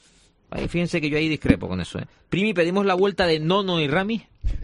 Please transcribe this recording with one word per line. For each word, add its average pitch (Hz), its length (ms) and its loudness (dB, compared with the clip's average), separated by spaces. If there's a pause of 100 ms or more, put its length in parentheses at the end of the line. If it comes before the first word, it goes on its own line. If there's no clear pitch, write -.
(500)
Ahí, - 180 -6
fíjense 170 320 -2
que 151 100 0
yo 151 60 0
ahí 156 120 2
discrepo 104 400 2
con 92 120 -4
eso, - 180 -8
¿eh? - 60 -6 (240)
Primi, 196 260 0
pedimos 180 320 0
la 190 80 2
vuelta 185 320 2
de 160 140 2
Nono 180 400 0
y 147 80 0
Rami. 190 340 -2 (420)